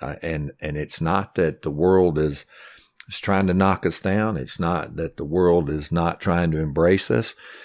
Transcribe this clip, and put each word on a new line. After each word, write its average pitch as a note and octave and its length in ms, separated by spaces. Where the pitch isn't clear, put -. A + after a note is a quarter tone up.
Uh, C#2 200
and, D#2 400
and D2+ 160
it's D2+ 240
not F#2 340
that E2 280
the D#2 80
world F2 460
is, D2+ 280
is - 100
trying G2 280
to F#2 60
knock F#2+ 320
us E2 140
down. G#2 380
It's C2+ 240
not E2+ 340
that E2 220
the - 80
world E2+ 440
is D2+ 220
not E2+ 300
trying F2 300
to D#2 80
embrace E2 520
us. A#2+ 240